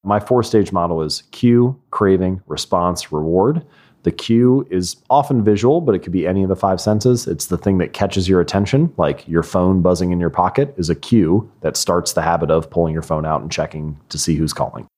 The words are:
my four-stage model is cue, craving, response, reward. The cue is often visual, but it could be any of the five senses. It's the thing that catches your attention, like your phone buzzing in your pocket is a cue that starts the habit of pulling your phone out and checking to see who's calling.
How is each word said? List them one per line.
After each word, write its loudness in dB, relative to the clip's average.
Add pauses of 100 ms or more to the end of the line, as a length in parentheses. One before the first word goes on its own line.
my 0
four-stage 0
model -2
is -6
cue, 2 (160)
craving, 2
response, -4
reward. 0 (400)
The 0
cue 2
is -4 (140)
often 2
visual, 2
but 2
it 0
could -10
be 0
any 0
of 0
the 2
five 0
senses. 0
It's -6
the -4
thing 0
that -2
catches -2
your 4
attention, 0
like -2
your 0
phone 2
buzzing 2
in -2
your 0
pocket 0
is -2
a 2
cue 2 (140)
that -2
starts -2
the 0
habit 0
of 0
pulling 0
your -6
phone -4
out -2
and -10
checking -8 (120)
to -10
see -2
who's -2
calling. -8 (100)